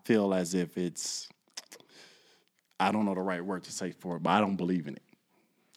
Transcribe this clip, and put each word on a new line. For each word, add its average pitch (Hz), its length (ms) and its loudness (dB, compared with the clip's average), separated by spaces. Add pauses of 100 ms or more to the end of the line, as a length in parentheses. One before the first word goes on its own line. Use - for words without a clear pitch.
feel 101 300 4
as 90 200 0
if 87 240 0
it's, - 500 -4 (1500)
I 95 120 4
don't 107 120 2
know 95 100 0
the 92 60 -2
right 92 240 -2
word 95 200 -6
to - 80 -14
say 90 200 -6
for 87 240 -6
it, 80 60 -6
but 82 80 2
I 101 100 6
don't 98 160 2
believe 87 300 0
in 69 80 -8
it. - 80 -16 (720)